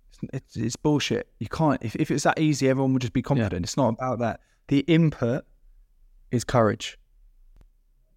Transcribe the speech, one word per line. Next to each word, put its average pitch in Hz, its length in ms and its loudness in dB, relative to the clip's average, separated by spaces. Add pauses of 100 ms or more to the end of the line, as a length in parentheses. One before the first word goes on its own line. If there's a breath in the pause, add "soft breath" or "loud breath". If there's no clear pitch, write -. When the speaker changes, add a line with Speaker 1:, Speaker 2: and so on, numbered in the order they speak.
Speaker 1:
It's, - 100 -20 (140)
it's, - 240 -12
it's 117 180 -4
bullshit. 143 640 -2
You 110 80 -8
can't, - 360 0
if, 110 120 -6
if 151 160 -2
it's 147 120 -2
that - 160 2
easy, 143 300 2
everyone 131 240 2
would 127 80 0
just 120 120 -6
be 123 80 0
Speaker 2:
Yeah. - 80 -8
Speaker 1:
confident. 101 360 0
It's - 120 -6
not 131 120 4
about 120 300 -4
that. 113 220 -4 (260)
The 143 140 2
input 156 640 2 (880)
is 120 120 -2
courage. 110 560 0 (1160)